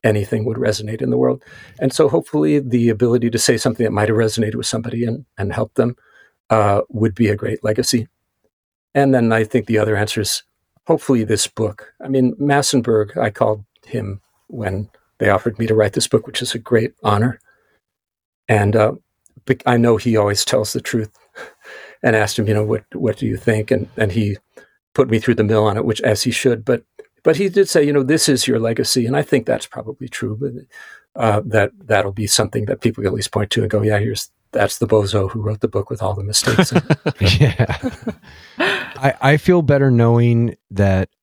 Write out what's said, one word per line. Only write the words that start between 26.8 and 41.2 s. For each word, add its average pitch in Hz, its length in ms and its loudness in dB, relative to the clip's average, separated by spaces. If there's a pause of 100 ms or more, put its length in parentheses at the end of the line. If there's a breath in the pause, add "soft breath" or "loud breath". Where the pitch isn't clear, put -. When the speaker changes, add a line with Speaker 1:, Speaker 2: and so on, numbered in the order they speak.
Speaker 1:
but 160 120 4
he 196 140 0
did 190 180 2
say, 156 160 2
you 147 80 2
know, 143 120 2
"This 151 260 2
is 131 180 2
your 120 100 2
legacy." 113 480 0
And 131 120 0
I 151 40 0
think 131 240 0
that's 113 200 -4
probably 120 420 -14
true, 107 320 -8
but, - 840 -12
uh, 107 260 2
that, 107 300 2
that'll 101 360 0
be 107 120 -6
something 107 420 -2
that - 120 -4
people 113 220 -2
can 101 80 0
at 92 60 -4
least 95 180 -8
point 104 180 -2
to 113 120 -2
and 107 60 -2
go, 104 120 -2
"Yeah, 104 180 0
here's, 107 320 -6 (220)
that's - 240 -2
the 120 100 -2
bozo 101 420 0
who 117 120 -8
wrote 104 180 -4
the - 80 -4
book - 220 -4
with 110 120 -8
all 98 120 -4
the 98 100 -6
mistakes 113 480 0
in 170 180 2
it." 101 500 0
Speaker 2:
<laughs> - 20 -
Yeah. 117 360 2 (840 loud breath)
I, 302 540 -2 (200)
I 156 40 4
feel 175 240 4
better 139 300 2
knowing 117 640 4 (160)
that 98 380 2 (140)